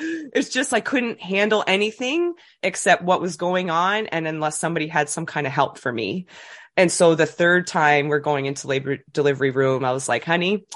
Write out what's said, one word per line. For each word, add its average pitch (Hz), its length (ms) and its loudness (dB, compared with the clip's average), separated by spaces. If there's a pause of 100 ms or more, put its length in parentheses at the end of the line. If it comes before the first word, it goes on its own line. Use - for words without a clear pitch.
it's 311 480 -4
just, - 260 -4
I 214 60 2
couldn't 240 400 -4
handle 202 480 0
anything 254 640 -2 (280)
except 180 420 2
what 180 160 2
was 170 160 -6
going 180 340 -2
on, 190 380 0
and 160 180 -4
unless 156 320 -4
somebody 160 300 -2
had 151 200 0
some 170 160 -6
kind 147 220 -4
of 135 60 -4
help 143 260 0
for 123 140 -4
me. 117 340 -4 (500)
And 180 140 4
so 165 240 6
the 156 120 2
third 175 420 2
time 147 400 4
we're 147 100 0
going 143 280 0
into 139 200 -8
labor 135 320 -2 (140)
delivery 139 380 2
room, 131 340 2
I 127 80 2
was 135 160 -4
like, 120 160 0
"Honey, 175 400 0 (120)